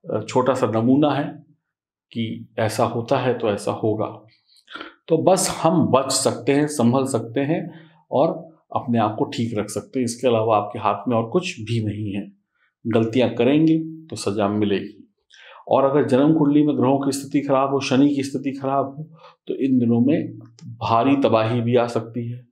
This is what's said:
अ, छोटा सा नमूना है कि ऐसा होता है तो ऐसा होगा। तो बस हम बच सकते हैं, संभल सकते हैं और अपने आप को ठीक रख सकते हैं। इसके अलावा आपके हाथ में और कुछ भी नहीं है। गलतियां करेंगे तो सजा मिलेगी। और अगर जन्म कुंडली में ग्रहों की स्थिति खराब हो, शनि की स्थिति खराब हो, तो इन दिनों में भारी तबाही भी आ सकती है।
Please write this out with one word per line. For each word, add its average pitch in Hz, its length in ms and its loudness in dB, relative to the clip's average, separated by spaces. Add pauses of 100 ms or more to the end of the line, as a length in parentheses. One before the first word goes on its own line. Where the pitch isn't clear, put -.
(120)
अ, 110 100 -4
छोटा 127 320 0
सा 123 140 0
नमूना 131 440 2
है 143 140 -2 (840)
कि 113 480 -8
ऐसा 113 260 0
होता 123 320 -2
है 123 200 0
तो 113 120 -2
ऐसा 101 220 -2
होगा। 107 340 -2 (1000)
तो 160 100 2
बस 180 460 2
हम 160 240 4
बच 135 240 2
सकते - 400 0
हैं, 147 160 4
संभल 131 380 2
सकते 117 340 -4
हैं 156 500 -4 (220)
और 139 180 2 (460)
अपने 117 240 0
आप 104 200 0
को - 60 2
ठीक 113 320 -4
रख 104 120 -4
सकते - 300 -6
हैं। 123 60 0
इसके 117 220 -2
अलावा 110 300 2
आपके 104 220 -4
हाथ 107 280 -2
में 120 100 2
और 113 120 -2
कुछ 180 320 -4
भी 110 240 -4
नहीं 104 280 -6
है। 101 180 -8 (560)
गलतियां 113 420 2
करेंगे 156 500 2 (280)
तो 104 80 -12
सजा - 320 -2
मिलेगी। 101 500 -2 (720)
और 127 160 4
अगर 135 240 2
जन्म 139 260 4
कुंडली 147 300 4
में 143 140 0
ग्रहों 131 220 2
की 139 120 -2
स्थिति - 360 -4
खराब 135 220 2
हो, 135 100 0
शनि 135 300 4
की 139 140 -2
स्थिति 135 280 -6
खराब 135 460 -4
हो, 156 120 -14 (380)
तो - 80 -6
इन 131 240 2
दिनों 117 220 2
में - 360 -2 (400)
भारी 117 380 2
तबाही 113 460 2
भी 120 140 0
आ 120 120 4
सकती 117 420 -6
है। 123 220 -14